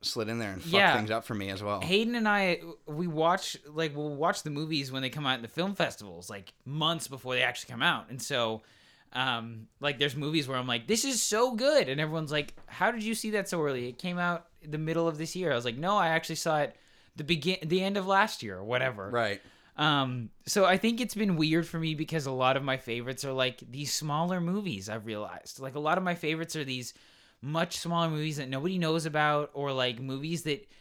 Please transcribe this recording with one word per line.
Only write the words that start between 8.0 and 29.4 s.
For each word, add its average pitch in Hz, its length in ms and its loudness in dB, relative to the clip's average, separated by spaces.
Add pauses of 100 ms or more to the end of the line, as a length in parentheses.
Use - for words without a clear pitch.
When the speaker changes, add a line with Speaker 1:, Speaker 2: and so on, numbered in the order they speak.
Speaker 2:
And 127 100 -10
so, 113 400 0 (520)
um, 117 540 -2 (120)
like, 139 180 0
there's 139 180 2
movies 147 320 0
where 131 100 -2
I'm 127 100 -2
like, 120 200 0
"This 226 160 2
is 269 180 0
so 233 340 2
good." 254 340 4
And 139 100 0
everyone's 156 320 -2
like, 151 220 0 (140)
"How 202 240 2
did 233 100 -2
you 220 140 0
see 220 160 -4
that 208 180 0
so 180 120 0
early? 131 280 0
It 120 80 -10
came 180 220 -4
out 175 280 0 (140)
the 151 160 -8
middle 160 300 2
of 160 100 0
this 156 180 -6
year." 180 160 2
I 131 40 4
was 117 100 0
like, 120 120 -2
"No, 185 200 2
I 175 120 4
actually 160 260 0
saw 156 240 2
it - 160 0 (400)
the 151 80 -6
begin-, 165 440 0
the 185 160 2
end 196 140 0
of 190 80 -2
last 196 380 2
year," 98 140 -6
or 95 60 -8
whatever. 117 460 -2
Speaker 1:
Right. 110 320 0 (360)
Speaker 2:
Um, 131 520 0 (160)
so - 200 4
I 185 120 8
think 226 240 2
it's 240 140 -4
been 196 220 2
weird 156 300 4
for 165 120 -4
me 160 160 0
because 156 320 -2
a 135 40 -2
lot 127 240 4
of 135 80 0
my 135 140 0
favorites 123 480 -4
are, 135 80 -2
like, 131 340 0
these 131 240 -6
smaller 165 480 0
movies, 170 500 -2
I've 107 180 -6
realized. 104 520 -8
Like, 131 160 -8
a 147 40 -6
lot 156 180 2
of 185 60 0
my 180 120 0
favorites 165 400 -2
are 156 80 -2
these 127 300 -6 (480)
much 160 360 -2
smaller 170 320 2
movies 151 280 -2
that 143 120 -6
nobody 147 280 0
knows 160 280 2
about, 151 480 4